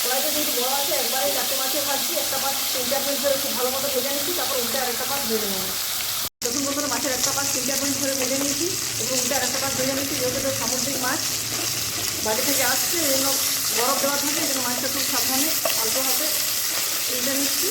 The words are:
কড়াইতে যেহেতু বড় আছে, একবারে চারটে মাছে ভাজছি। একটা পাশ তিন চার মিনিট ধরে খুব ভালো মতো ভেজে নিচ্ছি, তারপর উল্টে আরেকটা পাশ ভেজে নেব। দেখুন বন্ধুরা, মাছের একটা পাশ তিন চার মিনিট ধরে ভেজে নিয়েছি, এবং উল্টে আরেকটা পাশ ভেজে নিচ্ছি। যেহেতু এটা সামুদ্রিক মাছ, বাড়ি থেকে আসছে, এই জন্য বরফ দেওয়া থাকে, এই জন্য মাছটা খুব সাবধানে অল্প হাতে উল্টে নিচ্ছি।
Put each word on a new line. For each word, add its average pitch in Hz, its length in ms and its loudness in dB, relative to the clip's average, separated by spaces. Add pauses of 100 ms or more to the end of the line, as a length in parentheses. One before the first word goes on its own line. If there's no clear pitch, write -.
কড়াইতে 262 320 2
যেহেতু 302 240 0
বড় 254 200 2
আছে, 277 220 2
একবারে 262 340 2
চারটে - 260 0
মাছে 269 260 0
ভাজছি। 277 260 0 (100)
একটা 269 200 0
পাশ 269 120 0 (160)
তিন 254 200 0
চার 277 140 2
মিনিট 277 180 0
ধরে 277 200 4
খুব 247 140 -2
ভালো 247 180 2
মতো 269 180 0
ভেজে 262 220 0
নিচ্ছি, 285 240 0
তারপর 285 220 0
উল্টে 233 220 0
আরেকটা 247 280 -2
পাশ 277 180 -2
ভেজে 214 240 0
নেব। 185 120 -2 (760)
দেখুন 262 220 0
বন্ধুরা, 277 280 -2
মাছের 269 240 0
একটা 269 200 2
পাশ 277 160 0
তিন 254 140 0
চার 277 140 0
মিনিট 277 200 0
ধরে 269 180 0
ভেজে 262 220 0
নিয়েছি, 285 260 0 (340)
এবং 240 200 -2
উল্টে 247 160 2
আরেকটা 254 260 0
পাশ 269 140 0
ভেজে 262 200 0
নিচ্ছি। 277 240 -2
যেহেতু 254 200 0
এটা 269 180 0
সামুদ্রিক 254 460 0
মাছ, 277 160 0 (1040)
বাড়ি 226 220 2
থেকে 269 240 2
আসছে, 339 340 2
এই 277 80 2
জন্য 269 140 2 (500)
বরফ 247 260 2
দেওয়া 277 200 2
থাকে, 294 220 0
এই - 40 0
জন্য 269 180 0
মাছটা 247 260 -2
খুব 269 180 0
সাবধানে 262 380 2 (320)
অল্প 220 140 0 (120)
হাতে 262 180 0 (880)
উল্টে 254 260 0
নিচ্ছি। 285 320 0